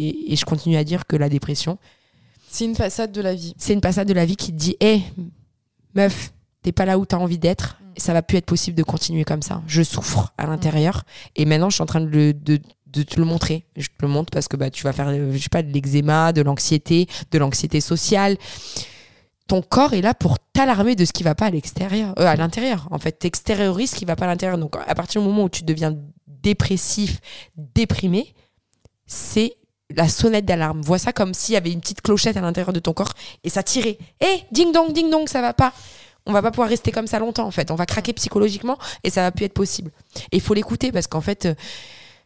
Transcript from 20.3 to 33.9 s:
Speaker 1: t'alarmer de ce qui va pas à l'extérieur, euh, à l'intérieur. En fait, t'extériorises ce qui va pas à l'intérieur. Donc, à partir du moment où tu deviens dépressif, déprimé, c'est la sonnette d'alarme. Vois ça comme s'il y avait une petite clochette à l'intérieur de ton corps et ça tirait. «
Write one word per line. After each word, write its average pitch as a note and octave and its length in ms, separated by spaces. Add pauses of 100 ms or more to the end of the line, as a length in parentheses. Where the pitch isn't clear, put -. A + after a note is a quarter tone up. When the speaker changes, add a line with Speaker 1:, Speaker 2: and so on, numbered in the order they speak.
Speaker 1:
t'alarmer B3 560
de F3+ 80
ce E3 80
qui - 100
va E3 140
pas A3 120
à - 40
l'extérieur, F#3+ 680
euh, E3+ 80
à D#3 120
l'intérieur. E3+ 540
En D#3+ 60
fait, D#3+ 220
t'extériorises G3 720
ce - 60
qui - 80
va F3 100
pas - 80
à F3+ 60
l'intérieur. F3+ 280
Donc, D#3 200 (100)
à E3 80
partir F3 260
du G3+ 60
moment G#3 160
où F#3 60
tu F3 140
deviens D#3 340 (300)
dépressif, G3 920 (380)
déprimé, F#3 760 (720)
c'est - 480 (420)
la D#3+ 120
sonnette G#3+ 380
d'alarme. D#3+ 360
Vois D#3+ 160
ça G#3 140
comme F#3+ 220
s'il - 200
y G#3+ 40
avait E3+ 160
une E3+ 80
petite - 200
clochette G#3 360
à G3 40
l'intérieur F3+ 300
de F3+ 80
ton E3 140
corps - 200 (300)
et E3+ 60
ça F#3+ 140
tirait. « A3 340 (240)